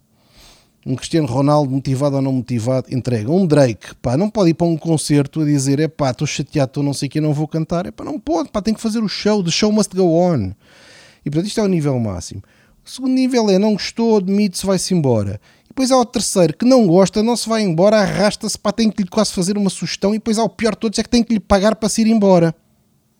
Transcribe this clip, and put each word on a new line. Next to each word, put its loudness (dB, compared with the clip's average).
Um -4
Cristiano -4
Ronaldo, 0
motivado -2
ou 0
não -2
motivado, -2
entrega. -2
Um 2
Drake, 2
pá, -2
não 0
pode 2
ir 2
para 0
um 0
concerto 0
a 0
dizer, 0
"Epá, -2
estou -6
chateado, -4
estou -4
não -2
sei -6
o -6
quê, -2
não 0
vou -4
cantar." -4
Epá, -14
não -8
pode, -4
pá, -4
tem -2
que -4
fazer -4
o -2
show, 0
the -2
show 0
must 0
go 2
on. 2
E -4
portanto -2
isto -4
é 0
o 2
nível 0
máximo. -6
O -20
segundo -4
nível 2
é, 4
não 2
gostou, 0
demite-se, 0
vai-se 0
embora. 0
E -20
depois -2
há 4
o 2
terceiro 0
que -4
não 6
gosta, 4
não 0
se -8
vai 0
embora, 2
arrasta-se, -2
pá, -4
tem 0
que -4
lhe -4
quase -2
fazer -2
uma 0
sugestão. -4
E -4
depois -2
há 0
o -2
pior -2
de -8
todos, -4
é -2
que -6
tem 2
que -2
lhe 0
pagar 2
para -2
se -4
ir 2
embora. 4